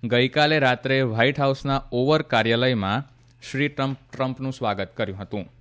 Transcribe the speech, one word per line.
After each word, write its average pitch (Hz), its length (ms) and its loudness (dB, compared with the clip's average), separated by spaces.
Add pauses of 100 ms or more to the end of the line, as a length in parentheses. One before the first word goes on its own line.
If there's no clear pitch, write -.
ગઈકાલે 131 540 2
રાત્રે 131 440 2
વ્હાઇટ 123 380 2
હાઉસના 135 420 0 (100)
ઓવર 139 300 2
કાર્યાલયમાં 113 840 0 (420)
શ્રી 139 180 -2
ટ્રમ્પ, 135 300 -4 (140)
ટ્રમ્પનું 131 400 -4
સ્વાગત 101 440 -4
કર્યું 98 220 -4
હતું. 98 280 -8 (140)